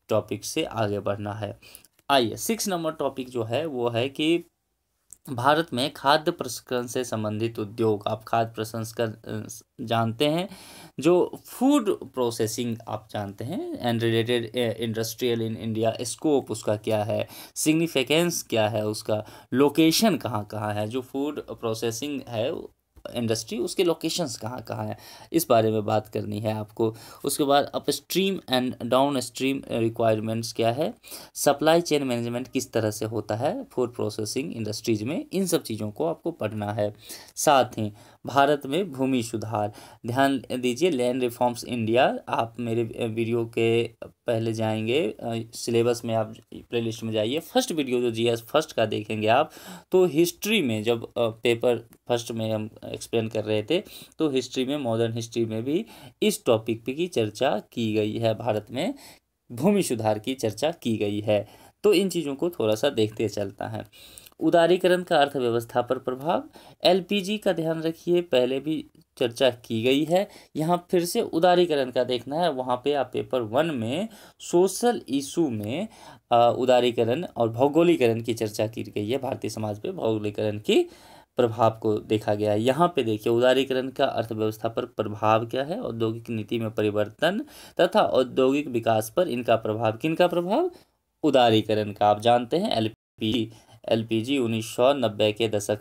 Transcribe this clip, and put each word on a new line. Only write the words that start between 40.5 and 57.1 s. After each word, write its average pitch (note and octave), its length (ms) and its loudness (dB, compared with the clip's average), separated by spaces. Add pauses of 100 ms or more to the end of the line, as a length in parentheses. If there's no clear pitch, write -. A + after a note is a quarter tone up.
दीजिए, B2+ 320 0
लैंड B2 320 0
रिफॉर्म्स B2 420 -2
इंडिया, B2 540 0 (100)
आप A#2 320 -2
मेरे, A#2 440 -4
अ, - 20 -2
वीडियो A2+ 380 -2
के A#2 400 0 (200)
पहले A2+ 480 -4
जाएंगे, A2 560 -2
अ, A#2 460 -8
सिलेबस A#2 500 0
में A2+ 100 -2
आप A2 200 -2 (200)
प्लेलिस्ट A#2 480 -6
में A2+ 100 -6
जाइए, A2 260 0
फर्स्ट B3+ 340 -2
वीडियो C3 280 0
जो B2 100 0
जीएस A#2 320 0
फर्स्ट - 300 -2
का A2+ 140 0
देखेंगे G#2+ 400 -4
आप, C3 240 4 (400)
तो F#3 160 6
हिस्ट्री E3+ 560 0
में A2 200 0
जब, A#2 220 0
अ, - 140 -14
पेपर A#2 680 0 (200)
फर्स्ट A#2+ 240 -2
में A2 200 -2
हम G#2+ 180 -4 (220)
एक्सप्लेन A2+ 360 -4
कर G#2+ 160 -4
रहे G#2+ 180 0
थे, E3+ 200 0 (360)
तो D#3 120 0
हिस्ट्री C3 340 -2
में, C#3 120 -2
मॉडर्न A#2 360 0
हिस्ट्री A#2 320 -4
में A2+ 200 -4
भी E3+ 220 -2 (360)
इस - 220 0
टॉपिक A2+ 400 2
पे C3 80 -6
की E3 140 -2
चर्चा C3 560 -2 (100)